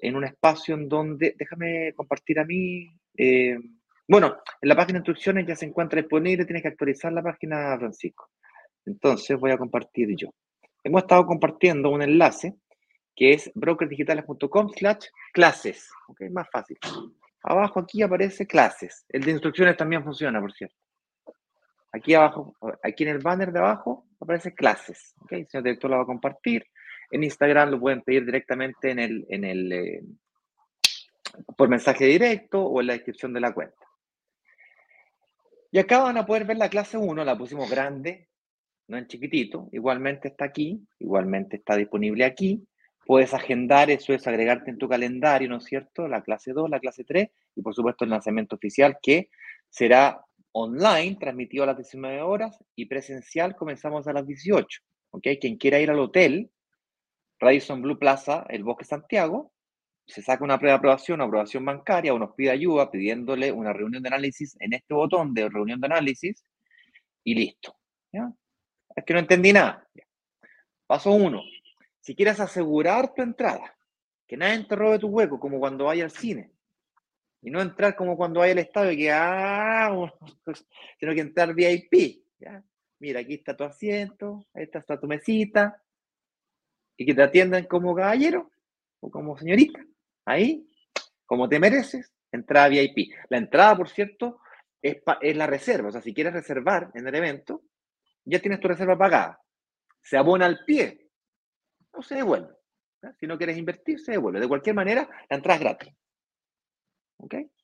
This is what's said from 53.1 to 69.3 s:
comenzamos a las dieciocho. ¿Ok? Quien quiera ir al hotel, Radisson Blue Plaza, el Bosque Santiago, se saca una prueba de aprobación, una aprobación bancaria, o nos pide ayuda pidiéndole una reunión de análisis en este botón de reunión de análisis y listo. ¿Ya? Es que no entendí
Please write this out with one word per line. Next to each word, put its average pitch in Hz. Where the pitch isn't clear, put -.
comenzamos 147
a 147
las 139
dieciocho. 143
¿Ok? -
Quien 117
quiera 139
ir 151
al 147
hotel, 165
Radisson 135
Blue 139
Plaza, 143
el 104
Bosque 117
Santiago, 175
se -
saca 131
una 135
prueba 139
de 131
aprobación, 139
una 131
aprobación 107
bancaria, 143
o 117
nos 107
pide 135
ayuda 147
pidiéndole 120
una 104
reunión 113
de 127
análisis 139
en 110
este 127
botón 151
de 107
reunión 104
de 131
análisis 160
y 117
listo. -
¿Ya? 233
Es -
que 165
no 175
entendí 180